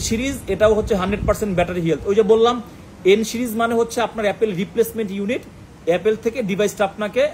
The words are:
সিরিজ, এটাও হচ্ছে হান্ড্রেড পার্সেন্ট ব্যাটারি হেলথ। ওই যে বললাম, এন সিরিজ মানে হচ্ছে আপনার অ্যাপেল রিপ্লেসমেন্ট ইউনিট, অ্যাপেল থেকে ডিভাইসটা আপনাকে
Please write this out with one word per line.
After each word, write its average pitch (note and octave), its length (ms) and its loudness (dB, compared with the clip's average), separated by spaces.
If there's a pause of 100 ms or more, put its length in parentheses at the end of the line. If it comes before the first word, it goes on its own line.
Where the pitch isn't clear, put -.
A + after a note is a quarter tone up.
সিরিজ, B3+ 280 -2 (180)
এটাও G#3+ 240 4
হচ্ছে G#3+ 240 0
হান্ড্রেড G3+ 260 -2
পার্সেন্ট G#3 300 0
ব্যাটারি F3 300 0
হেলথ। D3 220 0
ওই G3+ 100 2
যে A3 120 6
বললাম, A3+ 240 4 (580)
এন A3 160 4
সিরিজ A#3 220 -4 (100)
মানে A#3 180 0
হচ্ছে A#3 180 -2 (100)
আপনার A3 200 -4
অ্যাপেল G#3+ 220 0 (120)
রিপ্লেসমেন্ট A3 580 -2
ইউনিট, G#3+ 240 -4 (460)
অ্যাপেল G3 260 2 (100)
থেকে A#3 140 -4 (100)
ডিভাইসটা G3+ 400 0
আপনাকে G#3 320 -4 (120)